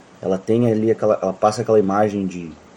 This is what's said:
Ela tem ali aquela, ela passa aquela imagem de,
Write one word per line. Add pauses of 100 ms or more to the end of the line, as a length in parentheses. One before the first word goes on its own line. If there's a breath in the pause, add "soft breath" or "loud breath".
(220)
Ela
tem
ali
aquela,
ela
passa
aquela
imagem
de, (260)